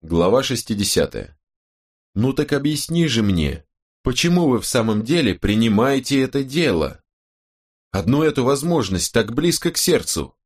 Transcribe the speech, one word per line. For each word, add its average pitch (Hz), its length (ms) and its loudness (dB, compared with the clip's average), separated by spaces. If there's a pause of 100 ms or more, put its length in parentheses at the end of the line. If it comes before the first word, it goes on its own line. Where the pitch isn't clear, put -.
Глава 85 380 2
шестидесятая. 101 960 -4 (760)
«Ну 123 180 0
так 147 200 -2
объясни 151 540 0
же 113 140 0
мне, 85 440 0 (360)
почему 170 460 2
вы 123 120 2
в - 60 -8
самом 110 380 0
деле 127 320 0
принимаете 117 880 2
это 135 220 -2
дело? 131 600 -2 (880)
Одну 110 320 0
эту 147 200 0
возможность 139 720 0
так 110 180 0
близко 160 380 0
к - 80 -6
сердцу». - 580 -2 (100)